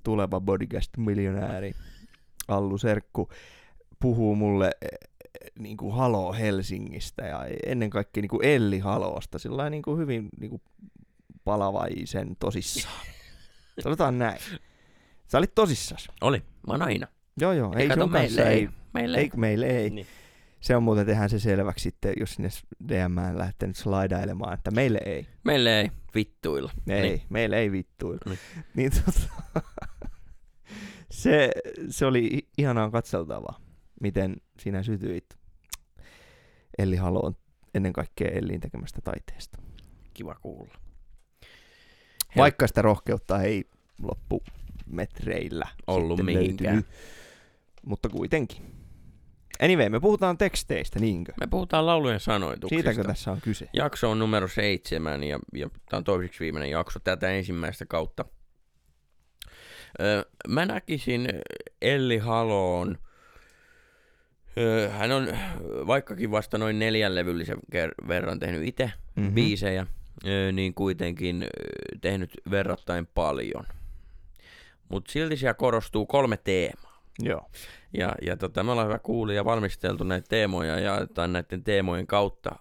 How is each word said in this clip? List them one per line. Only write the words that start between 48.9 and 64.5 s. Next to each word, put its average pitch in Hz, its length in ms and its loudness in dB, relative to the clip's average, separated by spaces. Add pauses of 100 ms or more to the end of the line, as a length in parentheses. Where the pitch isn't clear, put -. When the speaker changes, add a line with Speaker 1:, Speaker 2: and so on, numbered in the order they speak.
Speaker 1:
Anyway, 151 280 6
me 113 100 2
puhutaan 185 380 4
teksteistä, - 640 0
niinkö? 98 400 0
Speaker 2:
Me - 80 -2
puhutaan 170 380 2
laulujen 143 340 4
sanoituksista. 101 720 0
Speaker 1:
Siitäkö 110 180 0
tässä - 240 -4
on 92 100 -4
kyse? - 320 -4
Speaker 2:
Jakso 131 380 2
on 110 80 2
numero 107 280 2
seitsemän 80 760 -2
ja, 73 160 -4 (140)
ja 71 160 -6 (200)
tää - 80 -2
on 87 60 -4
toiseksi 90 360 0
viimeinen 76 300 -4
jakso 82 300 -2
tätä 92 320 0
ensimmäistä 90 540 -4
kautta. - 400 -4 (1800)
Ö, 101 240 2 (220)
mä 147 180 2
näkisin 131 640 -2 (520)
Elli 131 360 4
Haloon, 101 800 2 (1600)